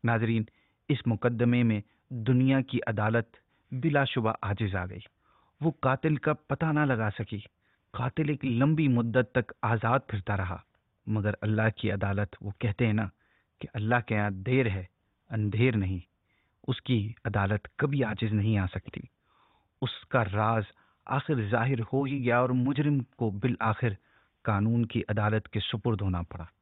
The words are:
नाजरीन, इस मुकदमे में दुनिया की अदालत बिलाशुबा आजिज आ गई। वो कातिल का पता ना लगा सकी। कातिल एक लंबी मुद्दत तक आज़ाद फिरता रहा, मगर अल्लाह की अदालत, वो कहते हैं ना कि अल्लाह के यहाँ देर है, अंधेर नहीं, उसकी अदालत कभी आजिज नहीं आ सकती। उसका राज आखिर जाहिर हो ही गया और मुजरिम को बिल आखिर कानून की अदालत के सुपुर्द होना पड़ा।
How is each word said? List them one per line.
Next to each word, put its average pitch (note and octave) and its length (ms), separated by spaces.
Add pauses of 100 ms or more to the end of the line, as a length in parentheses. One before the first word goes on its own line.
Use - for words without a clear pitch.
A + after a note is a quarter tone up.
नाजरीन, A2+ 420 (420)
इस C#3 180
मुकदमे A#2+ 560
में G#2+ 200 (300)
दुनिया C3 480
की B2+ 180
अदालत A2 520 (420)
बिलाशुबा C3+ 580 (120)
आजिज G2+ 320
आ F2+ 100
गई। F#2+ 160 (600)
वो D#3 100
कातिल C#3 460
का D#3 160
पता D#3 380
ना D3+ 140
लगा A2+ 240
सकी। G#2 360 (480)
कातिल B2+ 360
एक D3 160
लंबी C#3+ 420
मुद्दत A#2+ 480
तक - 180 (100)
आज़ाद A2+ 380 (100)
फिरता G#2 240
रहा, F#2 280 (440)
मगर G#2+ 360
अल्लाह G#2+ 260
की G#2 200
अदालत, G2+ 400 (140)
वो G2+ 180
कहते A#2 240
हैं A2 80
ना G#2+ 160 (520)
कि - 140
अल्लाह A2+ 240
के A2+ 160
यहाँ G#2 180
देर A#2+ 340
है, F#2+ 200 (420)
अंधेर A2 460
नहीं, F#2+ 260 (680)
उसकी A2+ 480 (100)
अदालत G2+ 440 (100)
कभी C#3+ 240
आजिज A2 300
नहीं G#2+ 240
आ F#2+ 100
सकती। - 340 (800)
उसका - 420
राज G#2+ 420 (420)
आखिर C3 420
जाहिर C3 340
हो C3 220
ही C#3 140
गया A#2+ 220
और B2+ 100
मुजरिम C#3 480 (180)
को A2+ 140
बिल G#2 300
आखिर A2 360 (480)
कानून A2 400
की A2+ 240
अदालत G#2+ 380
के - 120
सुपुर्द G#2+ 420
होना F2+ 220
पड़ा। E2+ 240 (140)